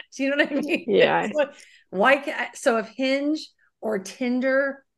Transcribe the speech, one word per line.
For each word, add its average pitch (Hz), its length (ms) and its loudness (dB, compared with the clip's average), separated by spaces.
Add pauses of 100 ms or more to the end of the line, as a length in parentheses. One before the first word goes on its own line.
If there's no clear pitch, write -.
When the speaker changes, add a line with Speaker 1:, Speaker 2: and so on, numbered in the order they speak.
(160)
Speaker 1:
You 277 140 0
know 285 140 0
what 302 80 -4
I - 80 -4
mean? 311 280 -4
Speaker 2:
Yeah. 170 360 4
Speaker 1:
It's 208 100 -6
like, 285 180 0 (380)
why 226 280 4
ca-, 277 360 -8
so 233 240 0
if 214 100 -4
Hinge 285 600 -2 (320)
or 214 200 -4
Tinder 262 840 -2 (140)